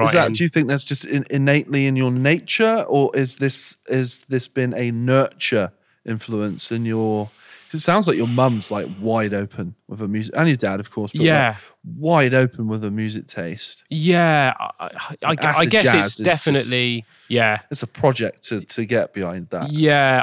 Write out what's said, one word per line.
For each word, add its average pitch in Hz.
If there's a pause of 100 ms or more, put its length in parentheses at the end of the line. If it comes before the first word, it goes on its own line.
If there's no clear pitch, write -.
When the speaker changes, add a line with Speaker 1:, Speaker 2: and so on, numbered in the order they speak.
Speaker 1:
is 110
that, 127
Speaker 2:
writing. 143
Speaker 1:
do 135
you 170
think 151
that's 135
just -
in, 139
innately 143
in 135
your 131
nature, 175
or 139
is 131
this, - (100)
is 127
this 131
been 127
a 120
nurture 120 (340)
influence 107
in 117
your? 110 (400)
'Cause 156
it -
sounds 180
like 143
your 113
mum's, 120
like, 101 (120)
wide 110
open 98 (140)
with 101
her 107
music, 107
and 165
your 147
dad, 98
of 101
course, 104
but, 156
like, 156
Speaker 2:
Yeah. 139 (280)
Speaker 1:
wide 135
open 123
with 110
her 104
music 110
taste. -
Speaker 2:
Yeah, 160
I, - (100)
I, 87 (360)
I, 151
Speaker 1:
And 156
Speaker 2:
I 160
Speaker 1:
acid 160
Speaker 2:
guess 214
Speaker 1:
jazz 120
Speaker 2:
it's -
Speaker 1:
is 104
just 107
Speaker 2:
definitely, 123 (260)
yeah. 110 (100)
Speaker 1:
It's 143
a -
project -
to, 104
to 113
get 110
behind 90
that. 117
Speaker 2:
Yeah, 143